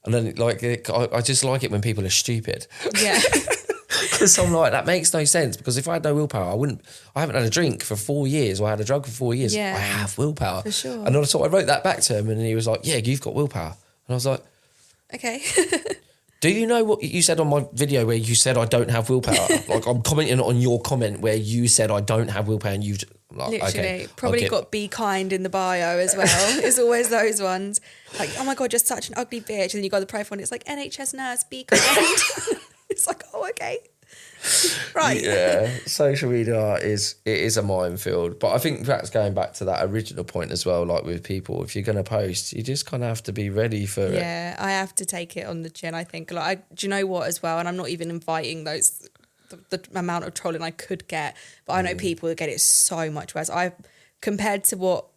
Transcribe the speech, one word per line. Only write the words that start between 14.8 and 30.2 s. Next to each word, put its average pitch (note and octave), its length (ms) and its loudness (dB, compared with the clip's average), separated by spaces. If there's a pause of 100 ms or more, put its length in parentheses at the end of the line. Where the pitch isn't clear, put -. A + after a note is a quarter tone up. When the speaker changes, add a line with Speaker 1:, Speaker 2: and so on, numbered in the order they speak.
Speaker 2:
Okay. B3 280 -6 (500)
<laughs> - 480 -14
Speaker 1:
"Do D#3 100 4
you A3 160 2
know A#3 180 4
what G#3+ 180 2
you E3+ 200 0
said E3 180 4
on D3+ 80 4
my C#3+ 240 4
video C3+ 340 2
where A2+ 100 2
you A2+ 180 0
said B2 220 4
I A#2 80 4
don't A#2+ 260 2
have A2+ 200 2
willpower?" B2 380 2 (140)
Speaker 2:
<laughs> - 60 -12
Speaker 1:
Like, A2+ 180 0
I'm A#2+ 160 0
commenting C#3 380 2
on B2 180 2
your A#2+ 220 4
comment A2+ 400 0
where G#2+ 160 2
you A2+ 320 2
said, A2 220 4
"I G#2 100 2
don't A2 280 2
have G2+ 200 -2
willpower," G#2+ 240 0
and G2+ 120 -2
you've G#2 140 -2
j-, - 80 -6 (260)
like, - 180 -6
Speaker 2:
Literally. - 280 -2
Speaker 1:
okay, F#3 260 -2
I'll - 120 -12
Speaker 2:
Probably A#3+ 240 0
Speaker 1:
get G3 100 0
Speaker 2:
got - 200 0
"be G#3 180 -4
kind" F#3+ 440 -2
in F#3 100 -2
the F#3 80 -4
bio F3+ 480 0
as F#3 180 4
well. F#3+ 100 4
Speaker 1:
<laughs> G3+ 380 4
Speaker 2:
It's B3+ 140 4
always A#3+ 320 4
those A3 300 2
ones. G3 400 -2 (380)
Like, D#3+ 200 -4
"Oh C4+ 60 -4
my C4+ 100 0
God, B3 180 -2
you're A3+ 80 2
such - 300 0
an A3+ 60 -12
ugly A#3+ 260 -6
bitch." G3 320 -2
And - 0 -
then G#3 100 -4
you F#3+ 60 -2
go G#3 80 0
to - 20 2
the F#3+ 60 -6
profile G#3 300 -6